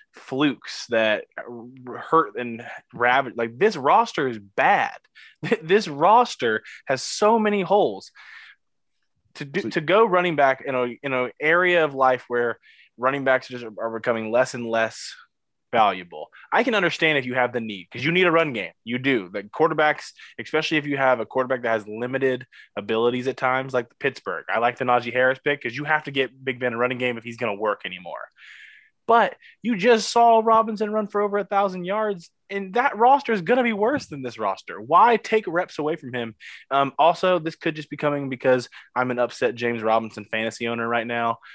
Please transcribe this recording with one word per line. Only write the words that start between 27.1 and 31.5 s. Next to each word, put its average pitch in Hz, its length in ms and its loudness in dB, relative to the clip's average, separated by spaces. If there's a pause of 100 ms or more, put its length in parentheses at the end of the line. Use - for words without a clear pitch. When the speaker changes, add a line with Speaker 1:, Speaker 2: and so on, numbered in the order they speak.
Speaker 1:
if 113 60 -14
he's 117 140 -14
gonna 113 180 -4
work 104 300 -2
anymore. 90 360 -14 (840)
But 226 280 4 (280)
you 226 120 0
just 214 360 2
saw 233 340 6
Robinson 220 460 2
run 214 160 -2
for 208 140 -2
over 202 180 -2
a 196 40 -2
thousand 190 420 -2